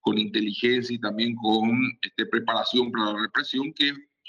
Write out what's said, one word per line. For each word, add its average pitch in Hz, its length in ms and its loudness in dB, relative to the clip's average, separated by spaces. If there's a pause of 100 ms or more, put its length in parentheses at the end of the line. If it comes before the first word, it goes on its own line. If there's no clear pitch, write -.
con 107 160 2
inteligencia 117 760 0
y 117 40 -4
también 113 380 -2
con, 113 640 2
este, - 240 -4
preparación 113 680 0
para 107 200 0
la 104 100 -4
represión 135 500 -2
que 143 220 0 (340)